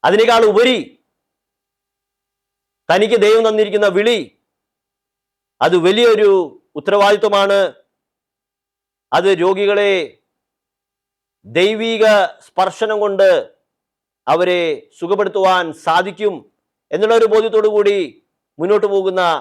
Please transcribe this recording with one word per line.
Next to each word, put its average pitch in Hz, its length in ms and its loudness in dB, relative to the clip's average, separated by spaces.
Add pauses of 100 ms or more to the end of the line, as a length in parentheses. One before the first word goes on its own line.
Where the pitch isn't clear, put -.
അതിനേക്കാൾ 226 440 2
ഉപരി 233 280 2 (2000)
തനിക്ക് 208 340 2
ദൈവം 220 220 4
തന്നിരിക്കുന്ന 208 500 0
വിളി, 220 220 0 (1500)
അത് 170 120 2 (100)
വലിയൊരു 214 420 2 (500)
ഉത്തരവാദിത്വമാണ്. 202 800 0 (1600)
അത് 180 120 0 (140)
രോഗികളെ 202 500 0 (1500)
ദൈവിക 214 580 -2 (440)
സ്പർശനം 208 560 -4
കൊണ്ട് 196 240 2 (1040)
അവരെ 180 260 0 (380)
സുഖപ്പെടുത്തുവാൻ 190 680 0 (220)
സാധിക്കും 185 480 -2 (600)
എന്നുള്ള 214 260 0
ഒരു 226 120 2
ബോധ്യത്തോടു 220 360 0 (100)
കൂടി 202 200 2 (640)
മുന്നോട്ട് 202 340 0
പോകുന്ന 190 280 -2 (180)